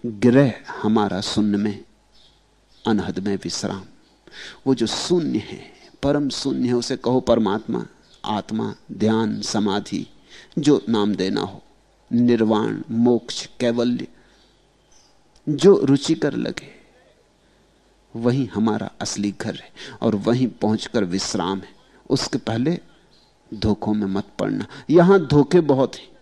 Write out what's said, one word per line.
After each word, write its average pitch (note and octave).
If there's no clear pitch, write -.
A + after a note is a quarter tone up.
गिरह A#2+
हमारा G#2
शून्य G#2
में, G#2
अनहद F#2
में G2
विश्राम। F#2+
वो C3+
जो A#2
शून्य C#3+
है, -
परम C#3+
शून्य C3
है, B2
उसे A#2+
कहो B2+
परमात्मा, A2+
आत्मा, G#2+
ध्यान, G#2+
समाधि, G#2
जो C#3+
नाम G#2
देना F#2+
हो, G2
निर्वाण, A2
मोक्ष, A#2
कैवल्य, A#2+
जो D#3
रुचिकर C#3+
लगे, -
वहीं B2
हमारा G#2+
असली G2+
घर -
है -
और A2+
वहीं A#2
पहुंचकर G#2+
विश्राम F#2
है। -
उसके C3
पहले B2
धोखों G#2
में G#2
मत G2
पड़ना। G2+
यहां F3
धोखे D3
बहुत C3+
हैं -